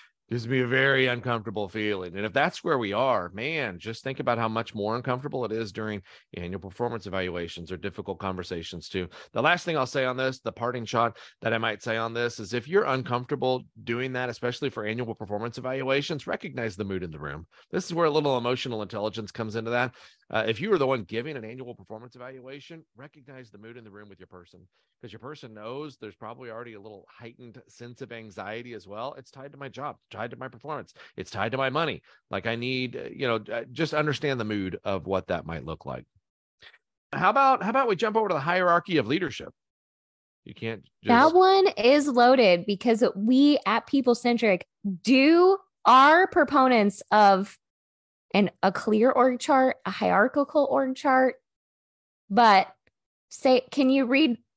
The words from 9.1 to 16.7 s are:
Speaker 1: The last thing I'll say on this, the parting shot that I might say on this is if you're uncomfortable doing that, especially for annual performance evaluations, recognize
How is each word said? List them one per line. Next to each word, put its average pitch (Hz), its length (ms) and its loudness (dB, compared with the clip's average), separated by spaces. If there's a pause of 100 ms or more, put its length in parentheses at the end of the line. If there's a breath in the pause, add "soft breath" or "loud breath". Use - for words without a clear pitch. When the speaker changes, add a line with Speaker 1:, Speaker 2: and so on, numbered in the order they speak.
Speaker 1:
The 117 100 -2
last 170 220 0
thing 165 120 -2
I'll 127 80 0
say 131 180 -4
on 127 140 -4
this, 131 220 -4
the 110 120 -8
parting 120 320 -8
shot 117 340 -2 (240 loud breath)
that 113 120 -2
I 113 60 0
might 110 240 -4
say 113 140 -4
on 113 180 -4
this 117 240 -4
is 107 160 -8
if 120 120 -6
you're 185 180 2
uncomfortable 127 800 -2 (180)
doing 123 300 -4
that, 127 160 -4
especially 123 420 -6
for 110 120 -8
annual 113 300 -6
performance 107 460 -8
evaluations, 135 640 -4
recognize 123 500 -6